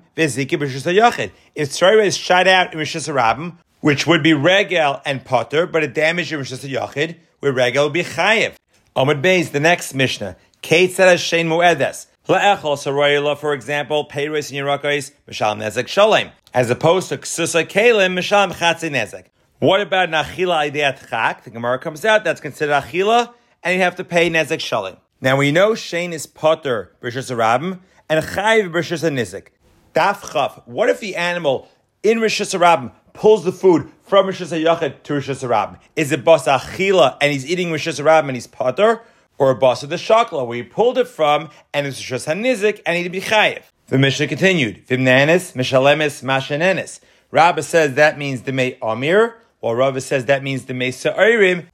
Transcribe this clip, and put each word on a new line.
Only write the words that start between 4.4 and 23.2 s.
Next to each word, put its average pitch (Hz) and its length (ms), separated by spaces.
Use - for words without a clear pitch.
and 135 180
Potter, 135 440
but 160 160
a 147 60
damage 156 440
in 151 80
Rishus 131 260
Hayachid, 135 500
where 139 120
Regel 123 320
would 147 80
be 175 100
Chayev. 170 520
Amud 139 240
Beis, 180 320
the 143 80
next 170 320
Mishnah. 113 440
Kate 180 280
said 185 180
as 175 120
Shane 165 280
Mu'edes. 160 580
La'echol 165 520
Saroyla, 143 580
for 147 160
example, 147 580
Peiros 151 400
and 139 160
Yerakos, 143 460
Mishal 107 300
Nezek 110 300
Shalem. 190 420
As 120 160
opposed 170 400
to 143 80
Ksusa 165 480
Kalim, 196 480
Mishal 190 400
Chatzi 165 360
Nezek. 107 360
What 185 240
about 185 260
Nachila 156 640
Ideat 143 380
Chak? 120 340
The - 60
Gemara 120 280
comes 156 280
out, 214 180
that's 156 160
considered 143 420
Achila, 220 520